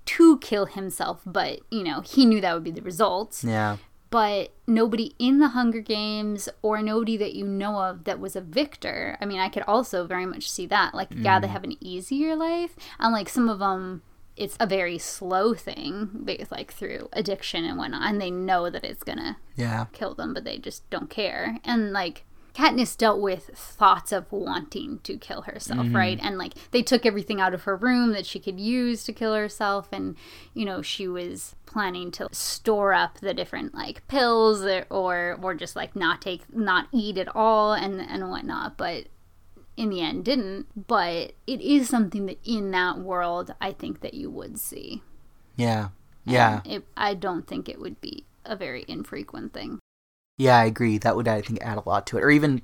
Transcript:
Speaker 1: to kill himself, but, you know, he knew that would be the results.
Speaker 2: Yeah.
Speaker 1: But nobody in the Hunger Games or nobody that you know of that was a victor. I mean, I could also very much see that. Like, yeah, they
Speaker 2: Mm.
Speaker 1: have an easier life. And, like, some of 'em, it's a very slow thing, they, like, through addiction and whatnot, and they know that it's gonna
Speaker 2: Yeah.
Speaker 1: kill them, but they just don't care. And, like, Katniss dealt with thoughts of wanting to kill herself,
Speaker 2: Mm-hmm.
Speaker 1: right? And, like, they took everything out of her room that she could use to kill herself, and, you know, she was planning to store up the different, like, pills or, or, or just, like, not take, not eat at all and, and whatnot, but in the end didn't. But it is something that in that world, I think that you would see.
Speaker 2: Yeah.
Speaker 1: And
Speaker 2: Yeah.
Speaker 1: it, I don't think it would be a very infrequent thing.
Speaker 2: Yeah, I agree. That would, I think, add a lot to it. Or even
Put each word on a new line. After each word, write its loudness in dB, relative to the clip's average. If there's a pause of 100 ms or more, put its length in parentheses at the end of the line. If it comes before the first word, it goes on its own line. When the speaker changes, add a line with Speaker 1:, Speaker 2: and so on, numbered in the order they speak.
Speaker 1:
to 10
kill 0
himself, -6
but, -2 (120)
you -2
know, -4
he 6
knew 8
that 2
would -2
be -8
the -10
results. 0
Speaker 2:
Yeah. 0 (320)
Speaker 1:
But 2 (120)
nobody 2
in 6
the 8
Hunger 2
Games -2 (140)
or 2
nobody 2
that -2
you -6
know -2
of -4
that -4
was -8
a -6
victor. -4
I -6
mean, -2
I 2
could -4
also 2
very -4
much -8
see -6
that. 2
Like, -4
yeah, 6
they 0
Speaker 2:
Mm. -6
Speaker 1:
have -6
an -8
easier -2
life. -2 (240)
And, 4
like, -2
some 2
of -2
'em, -2 (340)
it's -6
a 2
very 0
slow 0
thing, -8 (140)
they, -6
like, -12
through -10
addiction -4
and -4
whatnot, -6
and 0
they -4
know 0
that -6
it's -10
gonna -6 (200)
Speaker 2:
Yeah. -2
Speaker 1:
kill -8
them, -6
but -8
they -8
just -14
don't -6
care. -4
And, 0
like, -4 (300)
Katniss 2
dealt 4
with -2
thoughts 2
of -2
wanting -6
to -8
kill -12
herself, -4
Speaker 2:
Mm-hmm. 2
Speaker 1:
right? 2
And, -4
like, -10 (160)
they 4
took 4
everything 0
out 4
of -6
her 0
room 4
that -4
she -10
could -8
use -2
to -8
kill -2
herself, -2
and, -6 (380)
you -4
know, -6
she -6
was -8 (120)
planning -4
to -8
store 2
up 2
the -2
different, -6
like, -10
pills 4
or, 0
or, 0
or -2
just, -10
like, -8
not 0
take, -6 (120)
not 2
eat 0
at -2
all 6
and, -2
and -6
whatnot, -6
but -6 (720)
in -2
the -2
end -2
didn't. -2 (220)
But 0 (140)
it -4
is 6
something 2
that -8
in -2
that 2
world, -2
I -4
think -10
that -10
you -8
would -12
see. -10 (540)
Speaker 2:
Yeah. 0 (360)
Speaker 1:
And 2
Speaker 2:
Yeah. 6
Speaker 1:
it, -8 (120)
I 0
don't -6
think -10
it -12
would -14
be -14 (200)
a -10
very -10
infrequent -10
thing. -12 (580)
Speaker 2:
Yeah, 8
I 8
agree. 2
That 2
would, 0
I 2
think, -6
add -6
a -8
lot 0
to -2
it. 0
Or 8
even 6